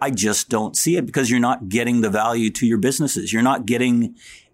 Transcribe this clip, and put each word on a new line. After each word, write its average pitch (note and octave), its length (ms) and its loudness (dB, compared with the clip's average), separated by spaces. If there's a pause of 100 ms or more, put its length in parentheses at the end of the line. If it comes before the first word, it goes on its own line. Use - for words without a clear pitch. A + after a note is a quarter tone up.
I C#3 100 -2
just G#2 380 -2
don't G#2+ 280 -2
see E3+ 200 0
it C#3+ 100 -2
because B2 240 -2
you're B2 100 2
not A#2+ 280 0
getting A#2+ 340 0
the G#2+ 80 0
value A2 400 0
to - 160 -2
your A2+ 120 2
businesses. B2+ 540 -2
You're A2+ 100 2
not C3 240 2
getting A#2+ 500 0 (380)